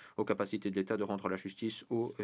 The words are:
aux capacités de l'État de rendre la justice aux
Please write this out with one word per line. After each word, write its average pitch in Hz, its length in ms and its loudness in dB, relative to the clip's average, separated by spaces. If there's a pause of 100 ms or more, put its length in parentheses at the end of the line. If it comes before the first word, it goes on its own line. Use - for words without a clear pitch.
(180)
aux 107 80 4
capacités 101 440 0
de 95 60 0
l'État 98 220 2
de 104 60 2
rendre 101 260 0
la 95 60 0
justice 110 520 -4
aux 117 360 0